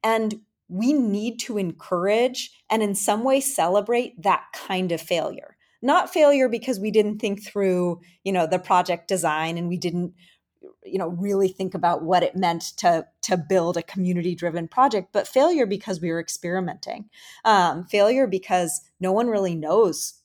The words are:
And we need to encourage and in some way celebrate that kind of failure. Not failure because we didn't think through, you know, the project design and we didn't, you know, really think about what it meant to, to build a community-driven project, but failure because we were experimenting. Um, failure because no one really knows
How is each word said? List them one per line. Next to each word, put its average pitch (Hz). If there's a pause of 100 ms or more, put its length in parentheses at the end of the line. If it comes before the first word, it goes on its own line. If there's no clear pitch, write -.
And 220 (260)
we 214
need 226
to 214
encourage 202 (180)
and 220
in 202
some 214
way 269
celebrate 208
that 185
kind 185
of 160
failure. - (260)
Not 302
failure 285
because 233
we 208
didn't 214
think 202
through, 180 (220)
you 196
know, 175
the 180
project 180
design 165
and 170
we 180
didn't, 175 (680)
you -
know, 175
really 196
think 190
about 170
what 175
it -
meant 170 (160)
to, 165 (160)
to 185
build 175
a 165
community-driven 175
project, 226
but -
failure 294
because 196
we 170
were 165
experimenting. 180 (360)
Um, 175
failure 220
because 185 (180)
no 185
one 226
really 196
knows 165